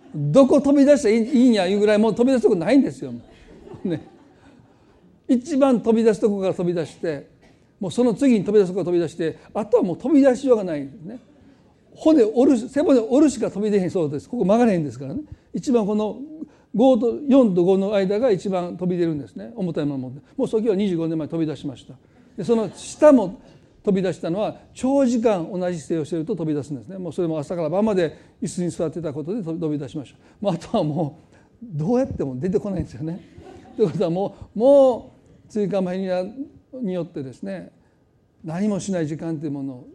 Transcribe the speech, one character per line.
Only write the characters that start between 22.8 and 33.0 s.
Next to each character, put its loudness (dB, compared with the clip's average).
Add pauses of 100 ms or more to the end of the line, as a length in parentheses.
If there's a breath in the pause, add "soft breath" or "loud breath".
も 0 (400 soft breath)
飛 0
び 0
出 -2
し -12
た -6
の -4
は、 -6 (160)
長 0
時 0
間 0
同 -4
じ -8
姿 -6
勢 -2
を -4
し -14
て -4
い -2
る -4
と -4
飛 -6
び -2
出 -4
す -10
ん -6
で -12
す -20
ね。 -14
も -10
う -18
そ -4
れ -2
も -4
朝 -8
か -4
ら -2
晩 0
ま 0
で -2 (240 loud breath)
椅 -6
子 -6
に -2
座 -4
っ -6
て -10
た -8
こ -8
と -8
で -6
飛 -6
び -4
出 -10
し -12
ま -8
し -20
た。 -20 (220 soft breath)
も -2
う -2
あ -4
と -4
は 0
も -4 (440 soft breath)
う -18 (120)
ど -2
う 2
や 0
っ -2
て -6
も -6
出 -4
て 0
こ -6
な -4
い -4
ん -6
で -10
す -18
よ -10